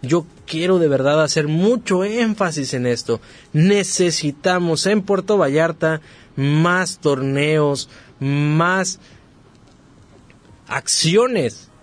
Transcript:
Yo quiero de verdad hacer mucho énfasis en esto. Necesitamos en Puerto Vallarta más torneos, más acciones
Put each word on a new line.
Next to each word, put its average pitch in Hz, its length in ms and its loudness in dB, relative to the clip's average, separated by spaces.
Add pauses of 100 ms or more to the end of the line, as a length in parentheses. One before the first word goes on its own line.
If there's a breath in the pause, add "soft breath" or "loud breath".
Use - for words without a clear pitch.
Yo 156 240 -2 (200)
quiero 175 320 0
de 165 100 4
verdad 143 340 2
hacer 147 260 0
mucho 185 560 0
énfasis 202 720 -2
en 123 100 -2
esto. 117 360 -2 (340 loud breath)
Necesitamos 175 1300 0
en 208 140 2
Puerto 196 380 0
Vallarta 160 640 0 (340 loud breath)
más 165 640 0
torneos, 139 920 0 (320 loud breath)
más 156 800 0 (1700 loud breath)
acciones 175 1000 -2 (120)